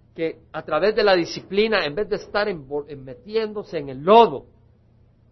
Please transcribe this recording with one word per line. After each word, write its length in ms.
que 280
a 120
través 320
de 80
la 120
disciplina, 680
en 120
vez 120
de 100
estar 300
envol-, 420
en 140
metiéndose 760
en 100
el 140
lodo, 420